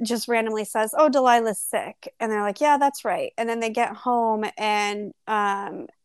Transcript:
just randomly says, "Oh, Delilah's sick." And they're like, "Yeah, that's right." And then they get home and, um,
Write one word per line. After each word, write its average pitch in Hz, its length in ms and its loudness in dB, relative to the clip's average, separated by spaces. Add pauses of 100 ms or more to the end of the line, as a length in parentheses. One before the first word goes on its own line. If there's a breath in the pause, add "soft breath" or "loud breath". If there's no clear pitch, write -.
just 226 260 -4
randomly 226 360 0
says, 220 320 -2
"Oh, 302 140 6
Delilah's 240 500 4
sick." - 580 -6
And 220 140 -4
they're 214 80 0
like, 208 200 -2
"Yeah, 294 180 4
that's 277 260 0
right." 170 320 -2
And 226 120 -2
then 233 120 -4
they 226 80 -2
get 226 260 -2
home 226 520 0 (100)
and, 208 560 -2 (140)
um, 202 640 -2 (160)